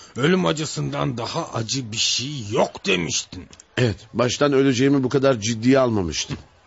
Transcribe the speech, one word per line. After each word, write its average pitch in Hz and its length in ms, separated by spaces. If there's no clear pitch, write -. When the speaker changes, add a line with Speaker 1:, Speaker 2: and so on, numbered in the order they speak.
Speaker 1:
Ölüm 175 300
acısından 143 720
daha - 340
acı 117 400
bir 113 40
şey 123 560
yok 180 340
demiştin. 87 600
Speaker 2:
Evet, 113 200
baştan 123 380
öleceğimi 139 520
bu 123 40
kadar 131 320
ciddiye 117 380
almamıştım. 101 600